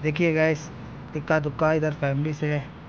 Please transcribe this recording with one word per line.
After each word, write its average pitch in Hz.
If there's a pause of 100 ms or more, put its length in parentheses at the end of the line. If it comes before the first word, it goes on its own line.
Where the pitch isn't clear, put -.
देखिए 160
guys, 160 (480)
इक्का 156
दुक्का 151
इधर 156
फैमिली 147
से 147 (280)